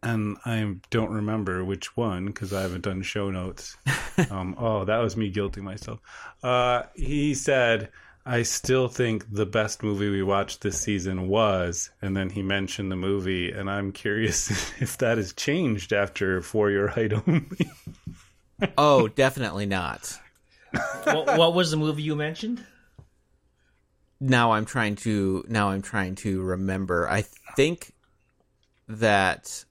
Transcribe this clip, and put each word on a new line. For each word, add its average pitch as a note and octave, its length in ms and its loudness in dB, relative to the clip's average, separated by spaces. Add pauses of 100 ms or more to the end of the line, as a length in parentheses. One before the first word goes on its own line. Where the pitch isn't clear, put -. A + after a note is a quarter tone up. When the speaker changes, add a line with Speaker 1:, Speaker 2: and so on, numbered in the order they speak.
Speaker 1:
and G#2+ 440 -2
I A2 320 -2 (140)
don't A2+ 200 0
remember G#2 540 -2
which G2 320 -6
one G2+ 360 -2
'cause G2 200 -8
I F#2+ 100 -2
haven't F2+ 200 -4
done F#2+ 200 -4
show G2 280 -4
notes. F#2 540 -8
Speaker 2:
<laughs> - 40 0 (420)
Speaker 1:
Um, F#2+ 300 -6
oh, A2 240 0
that G#2+ 140 2
was G#2+ 180 0
me A2 120 -2
guilting G2 360 -4
myself. G2+ 340 -12 (420)
Uh, B2 440 2 (100)
he D3 400 0
said, A#2+ 540 2 (360)
"I A#2+ 200 2
still B2+ 420 2
think A#2 420 0
the G#2+ 160 0
best G#2+ 380 0
movie G#2 260 0
we G2 140 0
watched G2 380 0
this G2 200 -4
season F#2 460 -2
was," F#2+ 640 2 (100)
and F#2+ 160 -2
then F#2+ 140 -2
he G2+ 100 -6
mentioned G2 520 -2
the F#2 40 -4
movie, F#2 540 0
and G2 180 -6
I'm G2 220 -2
curious G#2+ 600 -2
<laughs> - 300 -4
if C3 180 -4
that A#2 200 2
has F#2+ 140 -4
changed C#3+ 600 -2
after F#2+ 500 0
For G#2 280 2
Your G2+ 160 2
Height G#2+ 260 0
Only. E3+ 580 0 (880)
<laughs> G3+ 80 0 (100)
Speaker 2:
Oh, C#3 300 6
definitely A2+ 580 0
not. F#2 500 -4 (840)
Speaker 3:
What, G3+ 360 2
what E3+ 160 6
was F3 180 2
the D#3 40 0
movie D3+ 280 0
you D3+ 100 -2
mentioned? E3 500 -6 (1600)
Speaker 2:
Now B2 320 6
I'm G#2+ 120 2
trying G#2+ 320 0
to, G2 520 0
now G#2 220 2
I'm G2 120 -2
trying F#2+ 340 -2
to F#2+ 240 -2
remember. F#2 680 0
I G2+ 120 2 (340)
think D#3+ 340 2 (960)
that G#2 840 2